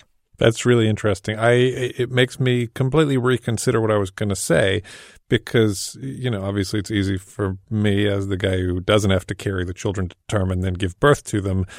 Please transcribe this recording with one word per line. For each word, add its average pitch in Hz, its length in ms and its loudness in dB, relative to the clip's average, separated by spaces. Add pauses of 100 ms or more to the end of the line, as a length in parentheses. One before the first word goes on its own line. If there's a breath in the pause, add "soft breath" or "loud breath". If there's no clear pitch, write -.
(380)
That's 117 300 2
really 117 200 4
interesting. 107 520 -2
I, 117 140 4
it 127 580 0
makes 127 280 0
me 123 280 0
completely 135 500 0
reconsider 120 640 0
what 110 80 0
I 107 80 2
was 95 140 -2
gonna 101 240 -4
say, 98 480 0 (460 loud breath)
because, 110 680 0
you 131 300 -8
know, 98 140 -4
obviously 101 360 -2
it's 95 120 -8
easy 98 260 0
for 95 400 -6 (140)
me 104 360 2
as 101 200 -2
the 98 100 -4
guy 95 200 0
who 90 220 -2
doesn't 104 300 2
have 92 180 2
to - 80 -6
carry 95 300 -4
the 92 80 -8
children 95 360 -4
to - 60 -20 (120)
term 92 240 0
and 92 120 -2
then 92 120 -2
give 90 240 -6
birth 143 260 4
to 104 160 -4
them 95 240 -2 (140 loud breath)